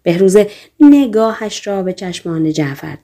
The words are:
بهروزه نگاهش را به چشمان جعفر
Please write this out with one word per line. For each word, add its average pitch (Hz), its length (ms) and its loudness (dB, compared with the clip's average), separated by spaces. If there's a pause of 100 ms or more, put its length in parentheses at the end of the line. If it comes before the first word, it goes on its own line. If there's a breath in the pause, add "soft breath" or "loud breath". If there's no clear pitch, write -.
بهروزه 190 460 2 (300 loud breath)
نگاهش 226 880 2
را 196 160 -4
به 185 100 -4
چشمان 170 580 -6
جعفر 147 520 -6